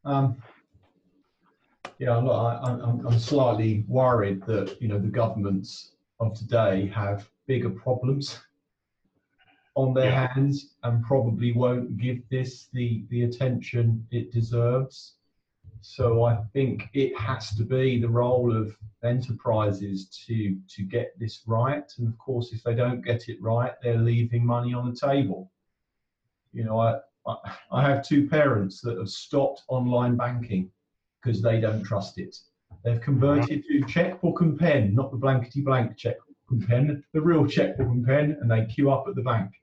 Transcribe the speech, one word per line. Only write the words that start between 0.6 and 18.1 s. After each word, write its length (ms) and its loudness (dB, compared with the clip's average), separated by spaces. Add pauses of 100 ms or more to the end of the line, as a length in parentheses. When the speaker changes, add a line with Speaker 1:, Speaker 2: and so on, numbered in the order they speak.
Speaker 1:
yeah, 160 2
look, 160 2
I, 320 0
I'm, 420 -2
I'm 140 4
slightly 680 2
worried 600 2
that, 360 -2
you 60 -2
know, 100 0
the 80 -2
governments 840 -2 (260)
of 180 -2
today 560 0
have 360 -4 (180)
bigger 240 0
problems 680 -2 (1400)
on 180 2
their 160 4
Speaker 2:
Yeah. 220 2
Speaker 1:
hands 500 0
and 220 0
probably 480 2
won't 460 0
give 320 -4
this 420 -6
the, 380 -2
the 120 0
attention 880 0
it 220 -6
deserves. 840 -2 (680)
So 420 2
I 120 4 (160)
think 400 -2
it 260 0
has 380 -6
to 80 -2
be 360 0
the 80 0
role 460 2